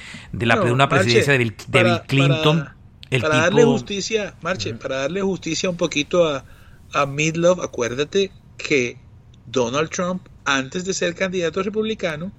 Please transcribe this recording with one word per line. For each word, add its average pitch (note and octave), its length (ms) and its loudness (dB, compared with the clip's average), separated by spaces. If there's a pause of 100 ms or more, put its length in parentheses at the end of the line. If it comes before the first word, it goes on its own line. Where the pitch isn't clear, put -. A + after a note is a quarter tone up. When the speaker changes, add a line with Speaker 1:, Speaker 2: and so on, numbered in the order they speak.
(320)
Speaker 1:
de A2+ 140 -2
la, A2+ 100 6
Speaker 2:
No, A2 80 2
Speaker 1:
de A#2+ 80 2
una C3+ 160 4
presidencia A#2 440 4
Speaker 2:
Marche, - 0 -
Speaker 1:
de C3+ 60 6
Bill, A#2 180 0
de - 220 -2
Speaker 2:
para, A#2 200 4
Speaker 1:
Bill - 80 -14
Clinton. D3+ 540 4
Speaker 2:
para, C3+ 160 -10 (340)
Speaker 1:
El C3 100 0
Speaker 2:
para D#3 160 2
darle D#3+ 240 4
Speaker 1:
tipo - 120 8
Speaker 2:
justicia, G3+ 680 -4
Marche, E3+ 300 -6
Speaker 1:
Ujú. A#2+ 80 -10
Speaker 2:
para C3 180 -6
darle C#3+ 240 -4
justicia F#3+ 480 -2
un F3 80 -4
poquito E3+ 500 0
a, C#3 200 -4 (480)
a C#3+ 100 2
Midlove, D#3+ 580 0
acuérdate C#3 680 -2 (240)
que B2 400 -2 (480)
Donald B2+ 460 -2
Trump, F#3 360 -6 (200)
antes C3+ 400 -2
de F#3+ 80 -4
ser F3 200 -2
candidato F3+ 480 -4
republicano G3+ 760 -6